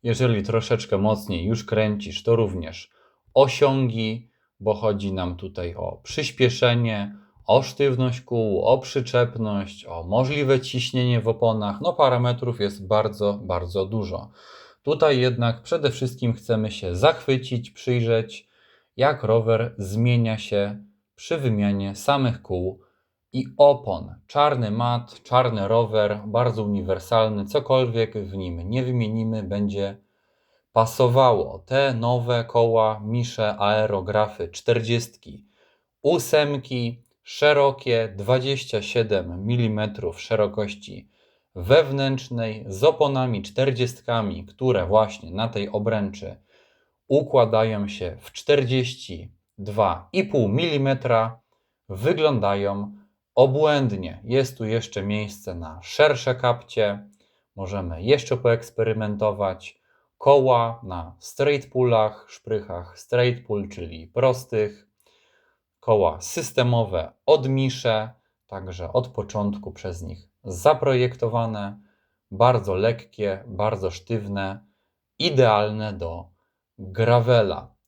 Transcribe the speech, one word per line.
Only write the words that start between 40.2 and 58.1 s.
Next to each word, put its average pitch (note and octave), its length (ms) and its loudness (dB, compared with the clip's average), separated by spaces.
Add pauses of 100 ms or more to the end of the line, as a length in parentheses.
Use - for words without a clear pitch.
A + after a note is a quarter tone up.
szerokości G2+ 880 -4 (460)
wewnętrznej, C3 1120 0
z F#2+ 160 -4
oponami C3+ 580 2
czterdziestkami, A#2 1040 -2
które B2 400 0
właśnie G2+ 460 2
na G#2+ 160 -4
tej G2+ 220 -4
obręczy G#2 760 -4 (640)
układają A2 800 2
się F2+ 320 -8
w - 120 -20
czterdzieści B2+ 1000 -2 (260)
dwa G2 560 0
i G3 100 2
pół B2+ 260 0
milimetra, C3 920 0 (500)
wyglądają G2+ 1120 0 (340)
obłędnie. C3 880 2
Jest B2+ 340 0
tu A2+ 80 -6
jeszcze G#2+ 380 -4
miejsce G#2 520 -6
na E2 280 -12
szersze C3+ 520 2
kapcie, A2+ 760 -2 (460)
możemy F#2 480 -8
jeszcze B2+ 340 2